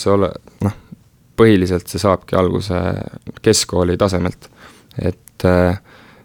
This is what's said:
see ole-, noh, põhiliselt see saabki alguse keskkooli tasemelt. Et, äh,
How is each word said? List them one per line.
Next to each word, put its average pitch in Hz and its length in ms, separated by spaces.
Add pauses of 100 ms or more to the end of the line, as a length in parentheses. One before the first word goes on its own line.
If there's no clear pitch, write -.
see 98 120
ole-, 98 180 (340)
noh, 101 120 (640)
põhiliselt 92 480
see 90 120
saabki 95 360
alguse 92 400 (640)
keskkooli 90 600
tasemelt. 92 500 (500)
Et, - 480
äh, 90 320 (440)